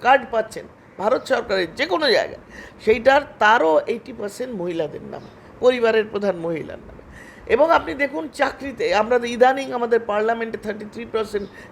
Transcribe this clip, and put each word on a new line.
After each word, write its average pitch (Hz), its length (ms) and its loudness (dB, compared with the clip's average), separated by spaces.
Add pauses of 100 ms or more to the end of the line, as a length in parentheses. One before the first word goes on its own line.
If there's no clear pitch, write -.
কার্ড 254 300 4
পাচ্ছেন 220 340 -4 (320)
ভারত 220 280 0
সরকারের 190 500 -2
যে 269 100 -2
কোনো 330 260 0
জায়গায়, 104 280 0 (460)
সেইটার, 254 360 4 (180)
তারও 220 480 4
এইটি 233 260 -6
পার্সেন্ট 226 420 -8
মহিলাদের 165 460 -4
নামে, - 260 -14 (320)
পরিবারের 226 460 4
প্রধান 202 300 -2
মহিলার 165 420 -6 (100)
নামে। - 140 -20 (460)
এবং 294 240 4
আপনি 311 220 2
দেখুন 285 400 -4
চাকরিতে, 254 600 -2
আমরা 226 240 2
তো 240 60 -2
ইদানিং 262 460 2
আমাদের 233 280 0
পার্লামেন্টে 226 580 -2
থার্টি 214 360 -10
থ্রি 233 120 -12
পার্সেন্ট 208 440 -4 (220)